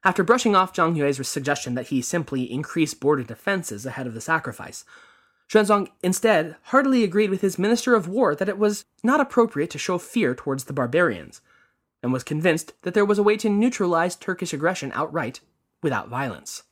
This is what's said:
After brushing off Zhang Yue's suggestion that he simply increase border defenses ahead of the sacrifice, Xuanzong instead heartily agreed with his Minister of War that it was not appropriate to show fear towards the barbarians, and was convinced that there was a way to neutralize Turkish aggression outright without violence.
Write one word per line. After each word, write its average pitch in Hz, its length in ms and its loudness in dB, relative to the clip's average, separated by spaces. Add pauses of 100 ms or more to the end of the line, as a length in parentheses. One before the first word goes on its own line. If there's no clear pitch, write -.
After 190 200 2
brushing 220 320 4
off 185 180 4
Zhang 165 240 2
Yue's 143 300 0
suggestion 139 480 -4
that 117 120 -6
he 135 140 0
simply 135 500 -4
increase 151 440 -2
border 139 280 0
defenses 120 640 -6
ahead 127 220 -8
of 113 80 -10
the 113 40 -10
sacrifice, - 640 -4 (640)
Xuanzong 208 420 4 (120)
instead 180 640 0
heartily 262 400 4
agreed 202 260 2
with 190 120 -2
his 190 180 -2
Minister 226 340 2
of 196 140 2
War 196 260 2
that 190 160 -2
it 190 80 -4
was 208 260 0 (200)
not 277 180 4
appropriate 226 480 0
to - 80 -12
show 180 220 -2
fear 147 340 0
towards 135 300 -6
the - 100 -12
barbarians, 127 640 -2 (640)
and 123 100 -2
was 127 120 -2
convinced 160 580 -2
that 180 140 -4
there 208 100 4
was 202 140 2
a 208 40 4
way 208 140 4
to 220 100 -2
neutralize 190 680 2
Turkish 180 380 -6
aggression 151 420 -2
outright 143 460 -4 (420)
without 131 260 -2
violence. 123 640 -8